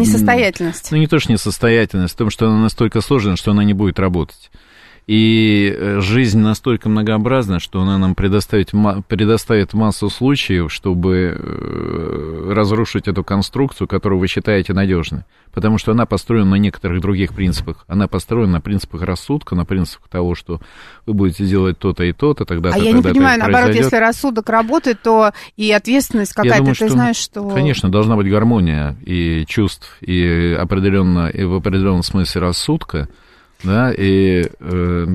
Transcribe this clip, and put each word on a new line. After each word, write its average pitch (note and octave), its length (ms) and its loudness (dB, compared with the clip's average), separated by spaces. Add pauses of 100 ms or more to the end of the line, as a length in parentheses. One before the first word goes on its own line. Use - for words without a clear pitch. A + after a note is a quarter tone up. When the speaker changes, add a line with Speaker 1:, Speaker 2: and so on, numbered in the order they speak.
Speaker 1:
Несостоятельность. G#3+ 880 0
Speaker 2:
ну, D#3 60 0
не D#3 100 4
то, D#3 120 2
что - 140 -2
несостоятельность, G#2+ 840 0
в - 20 -18
том, A2 140 0
что - 180 -2
она G#2+ 140 4
настолько A2 400 0
сложна, G#2 340 0
что - 160 -2
она G#2 100 4
не G#2 120 4
будет F#2+ 240 0
работать. F2+ 520 -4 (560)
И, G#2+ 640 4
э, G2+ 280 -2
жизнь A2 400 2
настолько A2 480 0
многообразна, G#2+ 720 0
что - 200 -6
она G2 160 2
нам F#2 200 0
предоставит G2 560 0
ма-, G2+ 340 0
предоставит G#2+ 640 0
массу G#2 380 -2
случаев, G2 640 -2
чтобы, F#2 640 0
э, D#2 1120 -8
разрушить G#2+ 540 0
эту F#2+ 160 -2
конструкцию, G2+ 640 -2
которую G2 320 -2
вы F#2 80 0
считаете G2+ 460 0
надежной. F2+ 500 0 (300)
Потому G#2+ 260 0
что A2 140 -2
она A2+ 140 2
построена G2+ 440 0
на F#2+ 60 4
некоторых F#2 440 0
других G2 340 -2
принципах. F2 520 -4
Она F#2 220 -2
построена G2+ 460 -2
на E2 60 0
принципах F#2 420 -6
рассудка, F#2 520 -4
на F2 100 -2
принципах - 440 -4
того, F2 260 -4
что E2 260 -10 (460)
вы G#2+ 80 -4
будете G2 320 0
делать F#2 320 0
то-то F2+ 240 -2
и F2 100 0
то-то, C#3+ 320 -2
тогда-то, F2 300 -2
Speaker 1:
А - 60 0
я A3 60 2
не A3+ 80 4
Speaker 2:
тогда-то B3 200 4
Speaker 1:
понимаю, C4+ 220 4
Speaker 2:
это A3+ 100 -2
Speaker 1:
наоборот, B3 200 4
Speaker 2:
произойдет. A#3+ 260 2
Speaker 1:
если A3+ 120 2
рассудок A3+ 440 -2
работает, A3+ 540 0
то A3 280 4 (260)
и G#3+ 140 -2
ответственность G#3+ 640 0
Speaker 2:
Я G#3 60 0
Speaker 1:
какая-то, A3 160 4
Speaker 2:
думаю, C3+ 160 4
Speaker 1:
ты A3 100 -2
Speaker 2:
что, A3 40 2
Speaker 1:
знаешь, A#3 280 2
что G2+ 340 -8
Speaker 2:
конечно, B2+ 420 0
должна G#2+ 240 2
быть G2 120 0
гармония F#2 760 2
и E2 420 -2
чувств, - 420 -4 (120)
и E2+ 580 0
определенно-, F2+ 720 0
и - 140 -4
в F2+ 100 -2
определенном F#2+ 480 0
смысле F2+ 380 -2
рассудка, F2+ 680 -4 (560)
да, A2+ 320 2
и, F#2+ 480 2 (160)
э, F2 540 -2